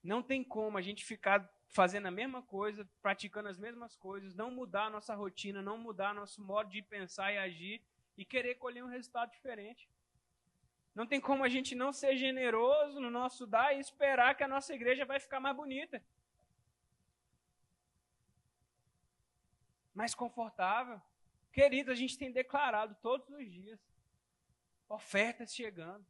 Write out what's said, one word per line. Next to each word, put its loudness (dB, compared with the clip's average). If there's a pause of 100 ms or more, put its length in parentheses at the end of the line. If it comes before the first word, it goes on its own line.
Não 0
tem -2
como -2
a 0
gente -6
ficar 4 (200)
fazendo 6
a -2
mesma -4
coisa, -4 (140)
praticando -2
as -10
mesmas -12
coisas, -12
não -4
mudar -2
a -4
nossa -8
rotina, -6
não -6
mudar -4
nosso -12
modo -2
de -8
pensar -4
e 0
agir -6 (340)
e -12
querer -2
colher -8
um -10
resultado -4
diferente. -12 (1040)
Não -4
tem 0
como 2
a 4
gente 0
não 0
ser 2
generoso 4
no -4
nosso -4
dar 6
e -4
esperar 4
que 0
a 2
nossa -2
igreja 2
vai -2
ficar -8
mais 0
bonita. -8 (4000)
Mais -2
confortável. -2 (520)
Querido, 6
a 2
gente -2
tem -6
declarado 2
todos 0
os -14
dias -18 (1120)
ofertas 0
chegando -8